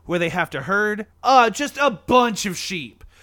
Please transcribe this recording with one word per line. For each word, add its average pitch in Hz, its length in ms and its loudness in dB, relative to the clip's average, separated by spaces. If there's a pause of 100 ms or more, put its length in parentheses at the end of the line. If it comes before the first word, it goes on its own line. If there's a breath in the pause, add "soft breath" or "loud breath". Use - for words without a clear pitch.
where 170 140 -4
they 170 120 -2
have 170 200 -4
to 135 120 -8
herd, 208 440 -2 (160)
uh, 247 280 6
just 285 280 -6
a 285 120 2
bunch 240 560 0
of 185 100 -6
sheep 147 480 -10 (180 loud breath)